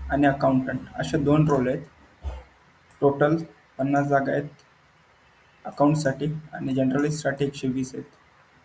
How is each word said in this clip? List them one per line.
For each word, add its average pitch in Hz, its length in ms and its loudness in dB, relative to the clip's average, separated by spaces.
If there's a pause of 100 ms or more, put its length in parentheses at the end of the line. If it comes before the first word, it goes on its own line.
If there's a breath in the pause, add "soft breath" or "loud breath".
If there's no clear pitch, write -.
(100)
आणि 143 160 2
अकाउंटंट 131 540 2 (140)
असे 156 240 -2
दोन 147 300 4
रोल 131 200 2
आहेत. 139 100 -2 (1200)
टोटल 143 360 4 (420)
पन्नास 143 280 0
जागा 139 260 2
आहेत 143 120 -2 (1200)
अकाउंटसाठी 143 640 0 (260)
आणि 139 220 -6
जर्नलिस्टसाठी 139 680 0
एकशे 139 240 -4
वीस 127 260 -4
आहेत. - 100 -10 (600)